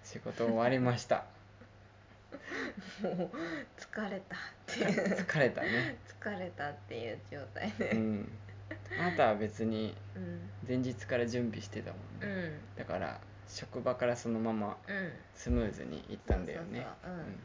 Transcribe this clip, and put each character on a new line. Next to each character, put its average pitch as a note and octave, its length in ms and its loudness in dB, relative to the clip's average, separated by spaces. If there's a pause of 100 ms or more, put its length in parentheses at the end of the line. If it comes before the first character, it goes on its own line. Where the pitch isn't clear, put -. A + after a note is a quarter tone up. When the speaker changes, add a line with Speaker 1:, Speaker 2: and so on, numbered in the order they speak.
Speaker 1:
仕 - 160 -10
事 A#2 260 0
終 A2+ 120 6
わ A#2 120 8
り C3 120 6
ま B2 180 6
し - 60 -4
た。 - 200 4 (1040)
Speaker 2:
<laughs> - 680 -6
も G3+ 100 0
う、 F3 200 0 (480)
疲 G#3 320 -6
れ G3 180 -4
た F3+ 80 -8
っ - 20 -6 (280)
て A#3 140 -2
い - 340 4
う。 - 0 -
Speaker 1:
疲 F3+ 240 2
れ C3 120 10
た - 120 -2
ね。 B2+ 340 2 (140)
Speaker 2:
<laughs> - 100 -16
疲 G#3 180 -4
れ F3+ 120 -4
た C#3+ 200 -4
っ C#3+ 40 -6
て - 240 -8
い A2+ 140 -4
う G#2 80 -8 (100)
状 C#3+ 100 -8 (140)
態 - 240 -2
で。 - 140 0
Speaker 1:
う A2+ 40 4
ん。 G#2+ 320 2 (720)
あ E3+ 120 4
な E4+ 60 0
た C3+ 120 8
は G#2+ 80 6
別 G#2+ 280 0
に A2 320 0 (200)
Speaker 2:
う - 20 -6
ん。 F3 320 -6 (160)
Speaker 1:
前 B2+ 120 2
日 B2+ 280 0
か C3 100 2
ら A#2+ 100 6
準 A#2+ 200 2
備 G#2+ 160 -2
し - 60 -8
て G#2+ 120 -6
た F#2+ 120 -6
も - 60 -8
ん - 220 -10
ね。 G3+ 60 -4
Speaker 2:
う F#3 240 -2
ん。 D3+ 100 -8 (160)
Speaker 1:
だ - 80 -6
か E2+ 140 0
ら、 C#2+ 220 -2 (260)
職 - 360 -6
場 B2+ 120 4
か B2 120 2
ら A#2+ 100 4
そ A#2 120 -4
の A2+ 120 2
ま A2+ 120 4
ま G#2 240 0 (120)
Speaker 2:
う G3 40 -4
ん。 F#3+ 200 -2 (220)
Speaker 1:
ス - 140 -8
ム A#2+ 140 6
ー G#2+ 100 2
ズ C#2 120 -6
に C#2 240 -6
行 - 120 -6
っ - 20 -20
た - 140 4
ん F#2 80 0
だ D3 80 -4
よ E3 120 -4
ね。 B2 160 -6
Speaker 2:
そ A#2+ 60 -6
う G#2 40 -8
そ - 0 -
う - 140 -12
そ - 60 -8
う。 - 20 -6
う F3+ 40 -6
ん。 E3+ 40 -8
Speaker 1:
う - 20 -8
ん。 G#2 220 -8